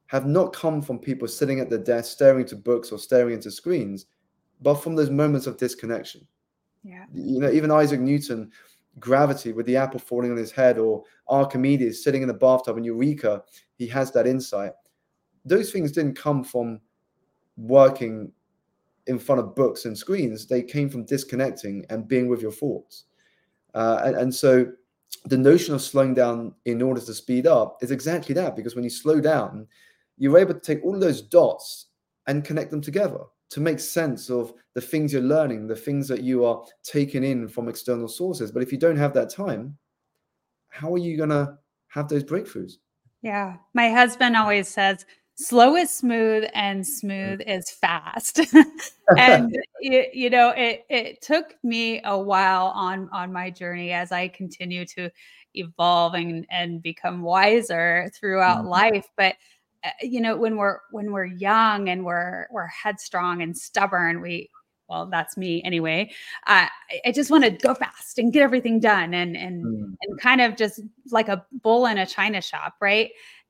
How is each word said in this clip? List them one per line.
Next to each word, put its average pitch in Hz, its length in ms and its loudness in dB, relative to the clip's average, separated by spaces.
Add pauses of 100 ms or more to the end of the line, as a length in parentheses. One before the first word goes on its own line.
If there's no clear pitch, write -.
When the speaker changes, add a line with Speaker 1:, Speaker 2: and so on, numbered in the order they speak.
Speaker 1:
have 135 180 -4
not 170 280 2
come 156 280 -4
from 127 180 -8
people 127 280 -6
sitting 135 320 -2
at 127 100 -4
the 113 80 -2
desk, 117 340 -2
staring 135 300 6
into 117 140 -6
books 120 360 -2
or 104 80 -10
staring 123 340 2
into 110 180 -10
screens, 104 540 -6 (560)
but 143 140 4
from 160 200 -6
those 151 140 2
moments 143 380 0
of 123 100 -10
disconnection. - 680 -8 (580)
Speaker 2:
Yeah. 185 300 -20
Speaker 1:
You 127 260 -4
know, 139 120 2
even 151 200 4
Isaac 147 280 4
Newton, 127 520 -2 (480)
gravity 135 520 0
with 113 140 -6
the 123 120 0
apple 131 220 -4
falling 123 320 -4
on 117 60 -4
his 110 140 -8
head, 127 260 4
or 110 260 0 (240)
Archimedes 135 760 0
sitting 135 180 0
in 131 60 -4
the 120 60 -2
bathtub 127 440 2
in 117 60 -6
Eureka, 117 600 -2 (320)
he 120 120 -8
has 131 240 -4
that 120 160 2
insight. 123 460 -4 (720)
Those 190 260 0
things 160 200 -2
didn't 147 240 -2
come 143 280 -2
from 117 360 -6 (800)
working 117 720 2 (760)
in 127 120 -4
front 135 200 0
of 101 160 -6
books 127 300 0
and 107 120 -10
screens. 131 480 -6
They 127 160 -2
came 143 280 -4
from 123 160 -10
disconnecting 123 840 -6
and 110 180 -8
being 127 200 0
with 120 140 -2
your 107 100 -6
thoughts. - 540 -10 (680)
Uh, 113 300 0
and, 131 120 0
and 127 200 -2
so 127 320 6 (580)
the 135 120 0
notion 156 360 6
of 135 80 -2
slowing 135 320 0
down 117 400 0 (120)
in 117 160 -2
order 127 200 -2
to 113 120 -12
speed 127 340 -2
up 123 340 2
is 127 100 -6
exactly 147 440 -4
that, 175 200 -4
because 113 200 -10
when 123 80 -6
you 120 60 -6
slow 156 300 0
down, 117 480 -2 (500)
you're 139 200 6
able 190 160 6
to - 60 -10
take 151 240 -4
all 190 160 -2
those 147 220 2
dots - 640 2 (400)
and 143 160 -2
connect 156 280 -6
them 151 100 -6
together 190 380 -4 (300)
to 143 120 -8
make 156 180 0
sense 151 500 -4
of 120 240 -4 (200)
the 123 80 -6
things 151 320 -2
you're 135 80 0
learning, 127 460 0
the 110 80 -6
things 139 320 -6
that 127 140 -4
you 127 220 0
are 117 200 0 (200)
taking 143 400 -2
in 127 240 -4
from 117 220 -8
external 117 380 -6
sources. 147 440 -8
But 123 100 -4
if 123 100 -6
you 139 60 -6
don't 160 200 2
have 143 160 0
that 127 160 0
time, 143 480 -10 (920)
how 160 260 -8
are 180 40 0
you 170 200 -4
gonna 147 400 0 (300)
have 147 220 -8
those 143 140 0
breakthroughs? - 500 -8 (480)
Speaker 2:
Yeah. 202 340 -6 (180)
My 233 160 4
husband 240 460 4
always 208 320 2
says, 196 380 0 (300)
"Slow 247 400 6
is 349 140 2
smooth 220 640 0
and 196 320 -2
smooth 196 540 -6
Speaker 1:
Mm. 202 180 -6
Speaker 2:
is 180 120 -10
fast." 170 760 -4
<laughs> - 520 6 (120)
Speaker 1:
<laughs> 180 80 10
Speaker 2:
And, 240 380 8 (260)
y-, 262 320 2
you 247 160 0
know, 240 200 6
it, 233 400 -2
it - 320 -4
took 311 320 -2 (100)
me 226 400 -2
a 196 160 -2
while 190 560 2
on, 190 380 -4
on 185 180 -6
my 185 180 -8
journey 175 420 -8
as 175 200 -4
I 180 160 -4
continue 180 600 -10
to 180 220 -10 (440)
evolve 170 600 0
and, 170 360 -6
and 170 320 -6
become 175 400 -8
wiser 180 920 2
throughout 190 520 0
Speaker 1:
Mm. 180 40 -8
Speaker 2:
life. 202 460 2
But, 190 200 2 (500)
uh, 165 60 -8 (100)
you 247 180 -4
know, 226 160 0
when 220 220 -2
we're, 202 220 0 (120)
when 208 220 -8
we're 190 120 -4
young 202 600 2
and 185 160 -4
we're, 175 480 -6
we're 185 160 -8
headstrong 180 720 -6
and 165 160 -8
stubborn, 180 640 -2
we, 175 280 -10 (400)
well, 170 160 -6
that's 175 320 -6
me 175 260 -4
anyway. 170 460 -2 (380)
Uh, 190 200 6 (240)
I, 165 140 -10
I 247 80 0
just 277 180 0
wanna 269 200 6
go 254 220 0
fast - 460 -10
and 233 140 0
get 294 100 6
everything 240 380 0
done 190 320 2
and, 175 240 -4
and, 175 280 -10
Speaker 1:
Mm. 208 360 -8
Speaker 2:
and 403 180 -12
kind 254 220 4
of 220 160 2
just 214 240 -2 (300)
like 220 180 2
a 190 160 -4 (160)
bull 233 240 4
in 220 120 0
a 185 80 0
china 196 360 -2
shop, 151 400 -10
right? 208 300 2 (380)